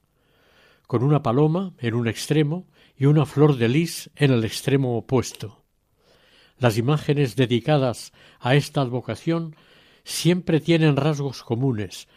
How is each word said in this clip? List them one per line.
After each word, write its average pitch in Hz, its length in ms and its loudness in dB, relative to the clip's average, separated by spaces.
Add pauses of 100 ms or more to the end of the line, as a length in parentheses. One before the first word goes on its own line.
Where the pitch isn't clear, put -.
(880)
con 117 160 -2
una 147 200 2
paloma 156 560 0
en 117 160 -4
un 120 120 -2
extremo 151 600 -2 (300)
y 135 100 0
una 147 200 4
flor 147 300 2
de 117 120 2
lis 165 460 -2
en 147 160 2
el 117 140 2
extremo 127 520 -2
opuesto. - 680 -4 (920)
Las 117 200 2
imágenes 139 580 0
dedicadas 127 760 0 (280)
a 127 160 2
esta 147 240 -2
advocación 135 760 -6 (480)
siempre 165 560 0
tienen 156 360 2
rasgos 139 460 -2
comunes, 117 760 -4